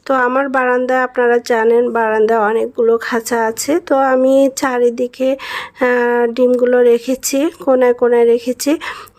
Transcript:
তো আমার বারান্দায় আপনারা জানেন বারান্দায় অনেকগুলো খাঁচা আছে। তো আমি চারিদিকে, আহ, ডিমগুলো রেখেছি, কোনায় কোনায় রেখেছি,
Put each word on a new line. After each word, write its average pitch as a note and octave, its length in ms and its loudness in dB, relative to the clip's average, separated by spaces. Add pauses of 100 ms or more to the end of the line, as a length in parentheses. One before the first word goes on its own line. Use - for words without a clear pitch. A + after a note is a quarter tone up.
তো C4+ 100 -2
আমার C4 340 0
বারান্দায় B3+ 520 0
আপনারা B3 380 0
জানেন A#3 540 0
বারান্দায় A3 460 0
অনেকগুলো A3+ 600 0
খাঁচা A3+ 460 -4
আছে। C#4 360 -2
তো E4 140 -4
আমি C4+ 600 2
চারিদিকে, B3 800 -2 (440)
আহ, A#3+ 520 0
ডিমগুলো B3 500 2
রেখেছি, B3+ 680 0 (140)
কোনায় B3+ 280 2
কোনায় A#3+ 320 2
রেখেছি, B3 540 0 (400)